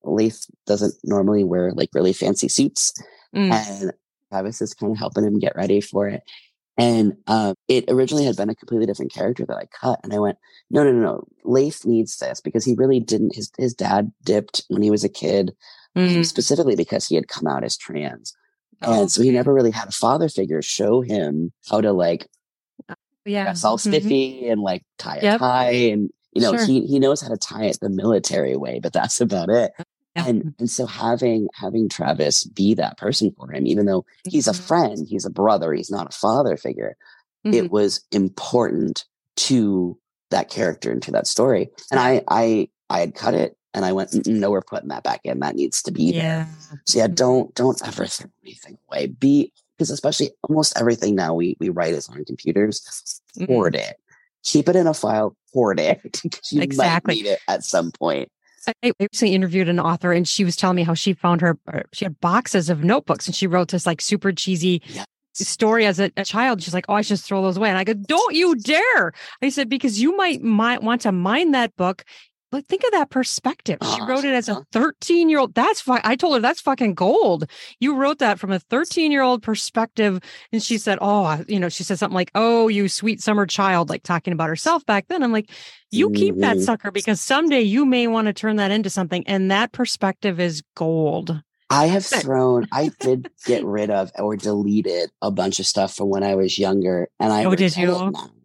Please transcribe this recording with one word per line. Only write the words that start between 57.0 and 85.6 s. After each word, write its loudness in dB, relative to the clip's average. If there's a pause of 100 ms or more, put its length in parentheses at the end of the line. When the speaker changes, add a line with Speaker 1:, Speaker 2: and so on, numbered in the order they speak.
Speaker 1:
might -6
need -2
it 0
at -2
some -2
point. -4 (380)
Speaker 2:
I, -4 (100)
I 2 (200)
recently 2
interviewed 2
an 2
author 0
and 2
she -2
was 0
telling 2
me 2
how 0
she 0
found 2
her, 2 (120)
uh, -6 (120)
she -6
had -10
boxes 0
of 0
notebooks 0
and -6
she -2
wrote 2
this, -4
like, -2
super -2
cheesy 0
Speaker 1:
Yes. -14 (300)
Speaker 2:
story 0
as 2
a, 2
a -4
child. 0
She's -8
like, -4
"Oh, 0
I 2
should -2
just -10
throw -2
those 0
away." 2
And 0
I 0
go, 0
"Don't 0
you 4
dare." 2 (300)
I 2
said, -2
Because -2
you 4
might, 0
might 2
want -2
to 0
mine 2
that 0
book -2 (500)
but -8
think -2
of 2
that 0
perspective. -4
She -4
Speaker 1:
Uh-huh. -6
Speaker 2:
wrote -2
it 0
as -2
a -4
Speaker 1:
Uh-huh. -6 (100)
Speaker 2:
thirteen-year-old. 2
That's 2
fu-, 0
I 2
told 2
her, 2
"That's 0
fucking 0
gold." 2 (340)
You 2
wrote 0
that 2
from -4
a -2
thirteen-year-old 0
perspective. -2 (320)
And 0
she -2
said, -2
"Oh, 2
I," -2
you -2
know, 0
she -8
said -4
something -2
like, 0
"Oh, 4
you 2
sweet -4
summer 2
child," 2
like, -6
talking -2
about -2
herself -2
back 0
then. -2
I'm 0
like, -2 (400)